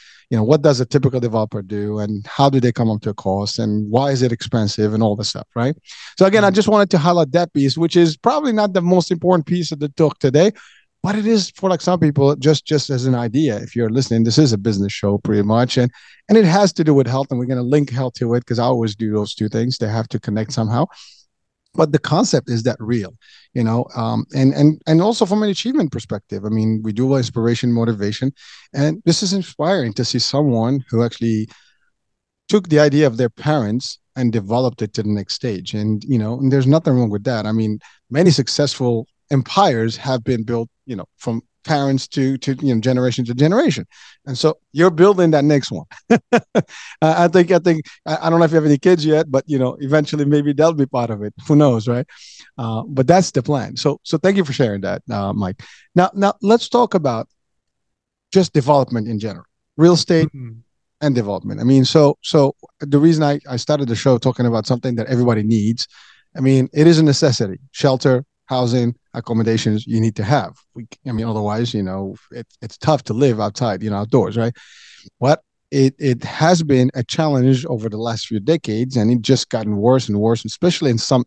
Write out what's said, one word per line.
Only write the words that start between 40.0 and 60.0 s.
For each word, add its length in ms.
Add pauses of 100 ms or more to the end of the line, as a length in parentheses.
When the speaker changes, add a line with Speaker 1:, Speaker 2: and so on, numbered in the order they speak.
Speaker 1:
been 200
built, 260 (160)
you 100
know, 100 (120)
from 240 (240)
parents 440
to, 300
to, 220
you 140
know, 60
generation 420
to 100
generation. 520 (400)
And 120
so 200 (160)
you're 180
building 400
that 140
next 260
one. 140 (240)
<laughs> 100 (800)
Uh, 160
I 100
think, 240
I 80
think, 260 (200)
I, 160
I 80
don't 100
know 60
if 60
you 40
have 100
any 120
kids 280
yet, 240
but, 160
you 140
know, 220
eventually 420
maybe 300
they'll 200
be 120
part 240
of 120
it. 120 (140)
Who 80
knows, 320
right? 180 (520)
Uh, 300
but 200
that's 240
the 120
plan. 320
So, 280
so 140
thank 200
you 80
for 80
sharing 280
that, 200 (100)
uh, 220
Mike. 280 (340)
Now, 180
now 280
let's 280
talk 240
about 340 (1040)
just 220
development 540
in 120
general, 260 (320)
real 160
estate 360